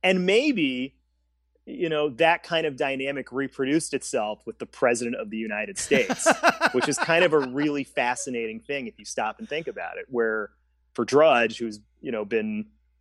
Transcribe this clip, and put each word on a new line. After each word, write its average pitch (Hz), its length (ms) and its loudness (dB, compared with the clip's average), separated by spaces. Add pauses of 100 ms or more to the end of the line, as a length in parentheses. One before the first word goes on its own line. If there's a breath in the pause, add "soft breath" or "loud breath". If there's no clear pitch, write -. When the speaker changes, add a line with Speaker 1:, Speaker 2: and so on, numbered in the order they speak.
Speaker 1:
and 185 240 2
maybe 185 720 2 (720)
you - 220 -4
know, 151 220 0
that 165 320 2
kind 160 240 -2
of 139 100 -4
dynamic 135 560 -4
reproduced 135 640 -2
itself 107 520 -4
with - 120 -12
the 117 80 -10
president 120 500 0
of 107 140 -8
the 110 80 -6
United 107 400 -6
States, - 500 2 (240)
Speaker 2:
<laughs> - 200 0
Speaker 1:
which - 160 2
is 143 100 0
kind 175 260 2
of 165 80 2
a 156 60 4
really 143 460 0
fascinating 120 760 -4
thing 139 260 -6
if 107 120 -14
you 107 60 -20
stop 107 340 -4
and 113 100 -12
think 156 180 -6
about 90 300 -8
it, 95 120 -10
where 113 420 0 (420)
for 120 120 -2
Drudge, 123 540 6
who's, 107 220 -6 (200)
you 135 120 -8
know, 107 120 -4
been 107 420 -2 (340)